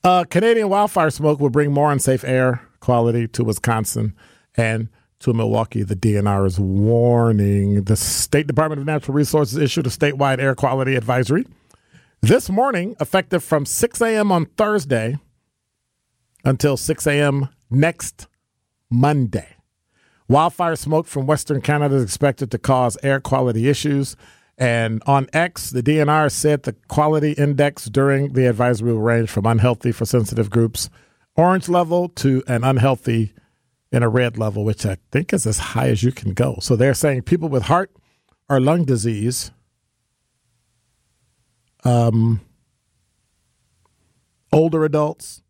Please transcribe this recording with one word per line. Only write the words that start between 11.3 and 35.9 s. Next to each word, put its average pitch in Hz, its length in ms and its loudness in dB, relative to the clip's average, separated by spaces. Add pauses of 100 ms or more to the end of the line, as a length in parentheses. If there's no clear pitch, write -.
this 196 280 2
morning, 220 520 -2
effective 185 420 -2
from 147 240 -2
six - 340 -2
A 226 160 2
M 208 140 2
on 170 160 2
Thursday 143 720 -2 (1300)
until 135 320 0
six - 300 -4
A 143 140 2
M 139 280 0 (220)
next 151 560 -2 (640)
Monday. 127 680 0 (720)
Wildfire 165 480 2
smoke 156 300 -2
from 135 200 -6
Western 143 340 -2
Canada 147 340 0
is 135 80 2
expected 131 480 -2
to 113 80 -4
cause 127 440 0
air 139 180 0
quality 127 480 0
issues. 139 480 -2 (420)
And 113 480 0
on 139 260 2
X, 170 380 -2
the 127 120 -4
D 151 180 2
N 147 80 2
R 151 200 2
said 147 360 -2
the 127 100 -6 (140)
quality 151 440 0
index 143 540 0
during 139 460 0
the 127 140 2
advisory 120 460 0
will 110 80 -2
range 117 300 0
from 101 160 -2
unhealthy 117 460 2
for 113 120 -4
sensitive 110 460 -2
groups, 113 400 -2 (460)
orange 180 320 2
level, 175 400 0
to 131 400 0
an 120 160 -2
unhealthy 123 680 0 (580)
in 120 120 0
a 120 60 2
red 113 300 0
level, 107 260 -4
which 107 220 -4
I 95 100 -2 (140)
think 151 220 -2
is 185 140 -2
as 101 120 -2
high 131 300 -2
as 110 140 0